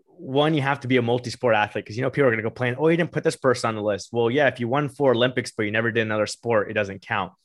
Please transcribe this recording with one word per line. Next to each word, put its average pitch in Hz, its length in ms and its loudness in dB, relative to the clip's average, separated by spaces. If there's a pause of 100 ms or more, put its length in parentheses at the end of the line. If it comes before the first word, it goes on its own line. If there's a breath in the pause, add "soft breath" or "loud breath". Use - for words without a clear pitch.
(160)
one, 147 380 0
you 143 80 2
have 139 180 0
to 123 80 -6
be 127 80 4
a 123 60 4
multi-sport 117 540 0
athlete 104 280 0
'cause, 107 120 -14
you 123 60 -4
know, 139 60 -2
people 139 200 2
are - 20 4
gonna 110 120 0
complain, 123 360 -4
"Oh, 156 100 2
you 165 80 4
didn't 165 140 -2
put 151 140 -6
this 160 120 0
person 123 320 0
on 110 60 -2
the 107 80 -4
list." 101 300 -2
Well, 117 180 2
yeah, 139 160 2
if 120 140 0
you 120 80 -2
won 143 200 0
four 131 240 2
Olympics, 120 380 0
but 110 140 -4
you 104 80 -2
never 113 180 0
did 113 120 0
another 110 240 0
sport, 110 440 -2
it 107 40 -8
doesn't 98 280 -4
count. 98 300 -4 (120)